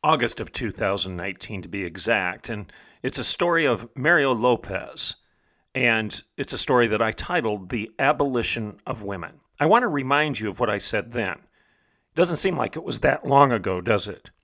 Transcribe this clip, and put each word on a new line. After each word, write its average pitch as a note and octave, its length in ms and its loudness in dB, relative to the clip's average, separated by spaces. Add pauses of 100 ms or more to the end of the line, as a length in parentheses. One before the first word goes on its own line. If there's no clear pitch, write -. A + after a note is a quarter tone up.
August C#3 380 2
of G2+ 100 -8
two A2 200 -6
thousand F#2+ 440 -2
nineteen, F#2+ 460 -8
to F2+ 80 -14
be F#2+ 160 -6
exact, F#2 640 -4
and G#2 200 -8 (320)
it's B2+ 180 -4
a B2 40 0
story E3 420 2
of A#2 300 0
Mario C#3 380 2
Lopez, A2 840 0 (580)
and A2+ 500 0 (120)
it's - 160 -6
a A#2+ 60 -2
story B2 300 4
that G#2+ 140 0
I A2 120 2
titled G#2+ 560 -4
The G#2+ 300 -6
Abolition C3 880 0
of G#2+ 180 -8
Women. F#2 380 -8 (160)
I D3 100 2
want A#3 160 6
to A#3+ 40 -2
remind C#3+ 520 0
you G#2+ 100 -4
of F#2+ 100 -10
what A2 120 2
I G2+ 80 0
said A2 340 -4
then. G#2 240 -2
It - 760 -20
doesn't F3 220 2
seem F3+ 200 0
like A#2+ 180 -4
it D#3+ 80 -8
was - 160 -4
that - 260 2
long C3+ 280 6
ago, F#2+ 260 -2
does G2+ 280 0
it? - 240 -14 (120)